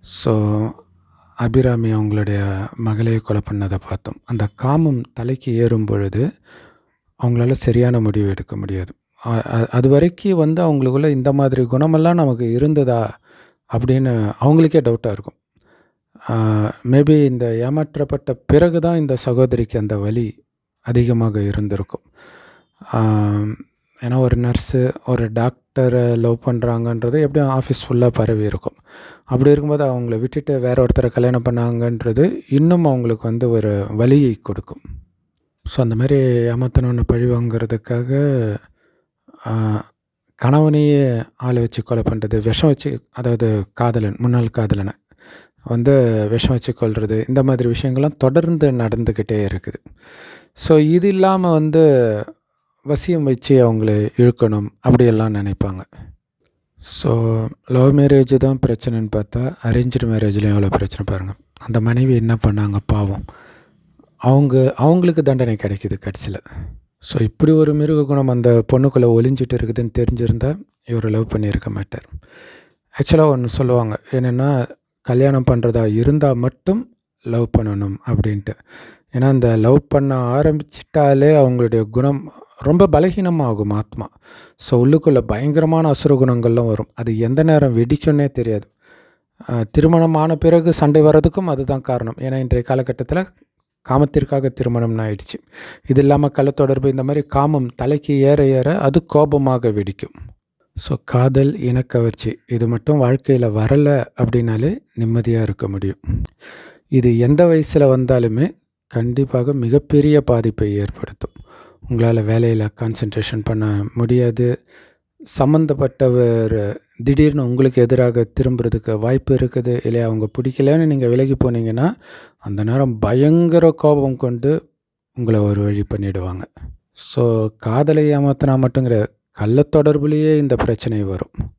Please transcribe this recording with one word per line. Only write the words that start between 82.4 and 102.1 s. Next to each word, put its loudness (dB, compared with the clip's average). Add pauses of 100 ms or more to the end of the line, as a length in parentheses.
ரொம்ப 2
பலகீனமாகும் 0
ஆத்மா. -8 (500)
So, -4
உள்ளுக்குள்ள 4
பயங்கரமான 0
அசுர 2
குணங்கள்லாம் 2
வரும். -4
அது -6
எந்த 0
நேரம் 4
வெடிக்கும்னே 0
தெரியாது. -4 (720)
ஆ, -4
திருமணம் 4
ஆன 0
பிறகு 2
சண்டை 4
வர்றதுக்கும் 2
அதுதான் -4
காரணம். -6
ஏன்னா -6
இன்றைய -2
காலகட்டத்துல -4 (600)
காமத்திற்காக 0
திருமணம்னு -2
ஆயிடுச்சு. -8 (500)
இது 4
இல்லாம 4
கள்ளத்தொடர்பு, 0
இந்த -2
மாதிரி -2
காமம் -2
தலைக்கு -2
ஏற 4
ஏற 0
அது 0
கோபமாக 0
வெடிக்கும். -6 (600)
So, -6
காதல், 2
இனக்கவர்ச்சி -2 (140)